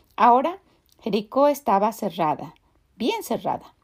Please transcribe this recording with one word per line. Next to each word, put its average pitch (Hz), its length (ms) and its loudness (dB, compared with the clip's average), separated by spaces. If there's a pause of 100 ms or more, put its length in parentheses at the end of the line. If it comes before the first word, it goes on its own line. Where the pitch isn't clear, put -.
(160)
Ahora, 262 420 4 (440)
Jericó 226 460 0
estaba 220 460 0
cerrada, 165 640 -4 (400)
bien 381 260 -4
cerrada, - 640 -6